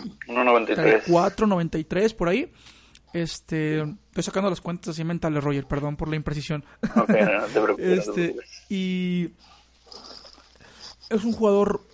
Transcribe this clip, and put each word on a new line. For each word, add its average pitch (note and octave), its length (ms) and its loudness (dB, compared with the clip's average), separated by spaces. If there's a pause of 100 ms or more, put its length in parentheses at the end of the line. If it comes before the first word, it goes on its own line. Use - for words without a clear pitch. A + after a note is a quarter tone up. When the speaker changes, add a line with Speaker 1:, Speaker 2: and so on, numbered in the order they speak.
Speaker 1:
y G3+ 140 -14 (100)
Speaker 2:
Uno B2 160 0
noventa A#2+ 300 4
y - 20 -2
tres. A2 320 4
Speaker 1:
cuatro, F#3 400 2
noventa E3+ 300 0
y D#3+ 80 -4
tres, G#3+ 280 0
por F3 140 -2
ahí. A3+ 240 -2 (640)
Este, D#3+ 640 -4 (300)
estoy E3+ 140 -4
sacando - 260 -2
las F3 100 -4
cuentas E3+ 300 -8
así D#3+ 160 -6
mentales, D#3+ 360 -2
Roger, C#3 240 -2
perdón D3 300 -4
por D#3 140 -6
la D#3 80 -2
imprecisión. D3+ 480 -6 (300)
Speaker 2:
Ok, A2 140 2
no, G#2+ 300 4
no A2 80 -4
te G#2+ 140 2
preocupes, G#2 80 4
no G2+ 80 4
te F#3 160 2
Speaker 1:
Este, F#3 180 0
Speaker 2:
preocupes. - 380 -4 (200)
Speaker 1:
y F#3 600 -2 (1800)
es G#3+ 140 0
un A#3 80 0
jugador G3+ 500 2 (120)